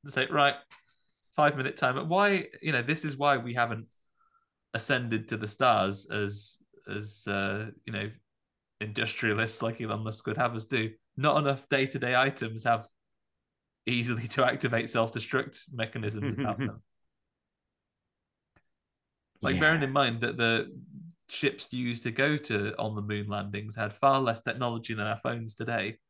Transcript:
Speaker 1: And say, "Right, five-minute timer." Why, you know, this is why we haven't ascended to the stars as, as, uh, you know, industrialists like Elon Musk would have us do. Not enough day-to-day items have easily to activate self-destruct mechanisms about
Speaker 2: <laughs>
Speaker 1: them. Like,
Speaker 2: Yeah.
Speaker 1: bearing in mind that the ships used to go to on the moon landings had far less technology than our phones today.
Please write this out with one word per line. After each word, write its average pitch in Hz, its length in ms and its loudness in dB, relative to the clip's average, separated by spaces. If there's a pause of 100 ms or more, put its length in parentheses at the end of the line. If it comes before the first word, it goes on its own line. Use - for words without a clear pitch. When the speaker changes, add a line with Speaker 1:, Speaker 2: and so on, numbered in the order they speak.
Speaker 1:
And 143 100 -10
say, 131 160 2
"Right, 143 260 4 (800)
five-minute 147 420 4
timer." 135 280 2
Why, 190 420 4 (140)
you 156 100 -2
know, 123 120 2
this 156 200 0
is 143 140 -4
why 143 200 4
we 120 160 -4
haven't 117 340 0 (840)
ascended 113 560 0
to 113 80 -4
the 107 100 -4
stars 101 640 2
as, 104 460 -4 (360)
as, 104 340 -8
uh, 101 400 -2 (180)
you 120 80 -10
know, 104 160 -4 (720)
industrialists 110 800 -2
like 113 200 -4
Elon 107 240 -4
Musk 110 220 -8
would 113 100 -2
have 120 180 0
us 107 120 -8
do. 110 240 0 (260)
Not 143 200 4
enough 139 300 0
day-to-day 135 480 0
items 123 480 2
have 117 240 4 (1000)
easily 120 440 0
to 131 160 4
activate 117 440 0
self-destruct - 720 -2 (100)
mechanisms 110 580 -4
about 110 280 -4
Speaker 2:
<laughs> - 0 -
Speaker 1:
them. - 220 -4 (2500)
Like, 139 140 0
Speaker 2:
Yeah. 147 60 2
Speaker 1:
bearing 156 220 6
in 135 80 -2
mind 123 300 2
that 117 160 -2
the 113 340 2 (580)
ships - 440 -2
used 123 300 -4
to 120 80 -2
go 143 260 2
to 104 400 -2
on 110 180 -4
the 104 60 -4
moon 104 260 -4
landings 104 480 -6
had 107 180 -4
far 135 280 4
less 113 200 2
technology 117 520 -2
than 107 140 -2
our 110 140 -2
phones 120 340 -4
today. 110 420 -2 (120)